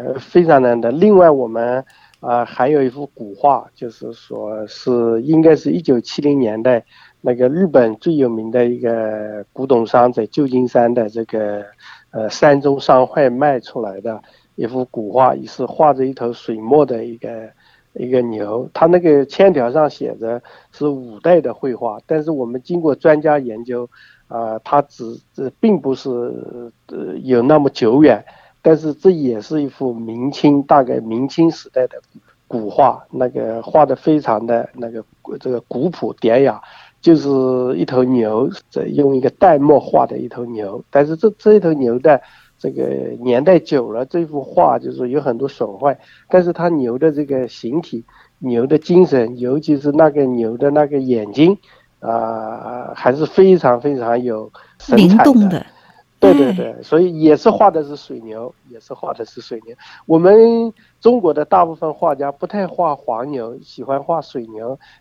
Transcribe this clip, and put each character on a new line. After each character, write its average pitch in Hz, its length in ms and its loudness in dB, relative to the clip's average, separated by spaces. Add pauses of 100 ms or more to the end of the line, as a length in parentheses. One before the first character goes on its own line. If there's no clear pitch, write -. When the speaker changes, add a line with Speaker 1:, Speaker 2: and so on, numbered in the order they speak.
(200)
Speaker 1:
非 180 240 2
常 151 180 6
难 120 200 2
得。 117 100 -2
另 196 240 4
外 175 140 8
我 135 180 0
们， 120 340 -4 (380)
呃， 120 240 -4
还 123 240 -4
有 147 160 2
一 127 60 0
幅 139 240 -12
古 104 200 -16
画， 127 400 0
就 123 160 -14
是 120 220 -16
说 107 560 -12
是， 117 540 -2
应 156 200 2
该 160 140 6
是 143 160 -2
一 170 100 -2
九 135 200 2
七 - 200 -8
零 143 160 0
年 110 240 -2
代 120 220 2 (380)
那 127 120 -2
个 127 140 2
日 170 180 0
本 127 300 2
最 165 200 -2
有 135 120 2
名 113 240 -6
的 123 140 0
一 120 140 -2
个 107 760 -6
古 131 120 -8
董 117 220 2
商 123 240 4
在 110 160 -4
旧 147 180 -2
金 127 220 0
山 120 260 2
的 113 160 -2
这 113 140 -8
个， 104 400 -6 (480)
呃， 107 180 -6
山 143 300 2
中 139 180 0
商 131 300 2
会 143 220 0
卖 131 320 -2
出 - 200 -12
来 98 200 -10
的 107 200 -10 (340)
一 117 120 -6
幅 127 240 -6
古 104 220 -8
画， 127 220 4
也 139 120 -12
是 - 180 -8
画 147 280 2
着 131 120 -4
一 135 80 -4
头 120 200 -6
水 113 240 -10
墨 131 280 2
的 117 200 -6
一 117 100 -12
个， 113 340 -14 (440)
一 123 160 -10
个 127 120 2
牛。 110 500 -6
它 - 140 0
那 175 140 4
个 147 260 4
签 196 260 2
条 123 200 0
上 151 180 0
写 120 280 -10
着 113 240 -6 (300)
是 147 160 -6
五 123 320 -8
代 170 220 4
的 123 120 -6
绘 131 200 -6
画， 107 320 -6
但 156 180 -2
是 156 60 -6
我 135 160 -4
们 123 160 -10
经 175 180 -6
过 156 140 0
专 151 260 2
家 151 200 0
研 117 260 -10
究， 123 240 -8 (380)
呃， 113 360 -8
它 143 200 2
只， 120 360 -16 (180)
呃， 135 120 -8 (100)
并 208 220 2
不 135 140 -4
是， 120 760 -10 (160)
呃， - 360 -12
有 127 180 2
那 147 160 4
么 143 140 2
久 127 320 2
远， 113 200 4 (380)
但 160 160 4
是 151 160 -6
这 190 160 2
也 131 320 0
是 147 220 -6
一 139 40 -4
幅 127 240 -6
明 117 400 -8
清， 147 320 2
大 139 200 4
概 127 160 -4
明 113 280 -4
清 165 220 2
时 - 240 -8
代 127 140 0
的 - 120 -20 (480)
古 110 220 -8
画， 127 400 2
那 127 200 -4
个 117 340 -6
画 151 240 2
得 131 80 -2
非 156 240 0
常 113 260 -2
的 117 300 -2
那 123 160 -12
个， 110 120 -12 (360)
这 131 100 -8
个 120 120 -4
古 135 280 -6
朴 120 240 -8
典 120 300 2
雅， 117 180 0 (400)
就 165 140 6
是 139 120 0 (480)
一 - 80 -4
头 127 200 0
牛， 120 460 0 (200)
这 - 160 -6
用 139 320 0
一 - 20 -2
个 127 120 0
淡 165 280 4
墨 143 200 6
画 - 260 0
的 123 140 -8
一 123 100 -10
头 120 160 -12
牛。 107 360 -10 (100)
但 143 140 2
是 160 100 -4
这， 185 120 0 (120)
这 214 160 4
一 208 40 6
头 165 140 0
牛 127 260 -2
的 139 220 4 (360)
这 - 140 -10
个 135 120 -8 (380)
年 123 200 0
代 175 160 4
久 139 360 -4
了， 123 120 -6
这 170 200 -4
幅 147 180 -8
画 156 340 2
就 127 140 -10
是 127 160 -6
有 139 140 -4
很 131 160 -4
多 135 100 -4
损 104 300 -8
坏， 135 200 -2 (300)
但 180 160 4
是 175 80 -2
它 165 160 -4
牛 127 300 -2
的 156 120 2
这 147 140 -2
个 131 240 -4
形 120 340 -8
体、 117 220 -12 (360)
牛 120 280 -2
的 151 100 2
精 180 280 4
神， 123 340 -2
尤 127 180 -2
其 151 200 0
是 143 160 -2
那 151 160 4
个 143 160 0
牛 120 320 -2
的 143 120 0
那 151 180 2
个 143 120 -4
眼 120 320 -2
睛， 160 260 2 (440)
啊， 113 920 -8
还 - 200 0
是 151 120 -4
非 190 320 6
常 123 220 2
非 143 180 -2
常 117 240 -2
有 110 300 -6 (260)
神 240 200 0
采 185 100 8
的。 - 0 -
Speaker 2:
灵 196 120 8
动 247 280 6
的。 175 180 -4 (540)
Speaker 1:
对， 381 140 6
对， 277 180 4
对， 120 220 -6
Speaker 2:
哎。 - 100 -20
Speaker 1:
所 156 160 0
以 175 220 0
也 156 160 6
是 - 120 0
画 202 220 4
的 160 100 -2
是 143 140 -10
水 135 240 -16
牛， 113 340 -14 (140)
也 120 140 -20
是 - 120 -18
画 139 200 -10
的 117 100 -12
是 - 160 -16
水 113 260 -14
牛。 117 80 -20 (320)
我 160 140 2
们 226 540 4 (260)
中 240 220 2
国 165 120 2
的 147 120 -4
大 185 180 2
部 165 100 -2
分 156 200 -6
画 156 200 -2
家 139 160 -4
不 143 160 -10
太 190 220 -6
画 165 260 -4
黄 131 380 -8
牛， 123 320 -10
喜 - 220 -20
欢 139 180 -6
画 165 160 -4
水 127 280 -12
牛， 113 300 -12 (240)